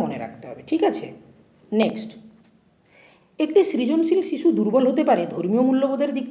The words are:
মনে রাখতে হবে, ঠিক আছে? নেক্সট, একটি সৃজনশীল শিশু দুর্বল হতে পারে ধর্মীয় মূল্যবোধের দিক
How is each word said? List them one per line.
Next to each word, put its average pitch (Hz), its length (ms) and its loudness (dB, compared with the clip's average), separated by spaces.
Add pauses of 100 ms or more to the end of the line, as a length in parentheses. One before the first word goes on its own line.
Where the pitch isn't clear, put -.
মনে 143 200 -6
রাখতে - 260 -14
হবে, 120 200 -16
ঠিক 320 200 0
আছে? - 160 -4 (680)
নেক্সট, - 380 0 (1300)
একটি 311 220 4 (100)
সৃজনশীল 330 580 2
শিশু - 180 -2 (100)
দুর্বল 214 320 2
হতে 294 200 0
পারে 190 140 2 (120)
ধর্মীয় 190 320 0
মূল্যবোধের 269 500 0
দিক 262 140 -6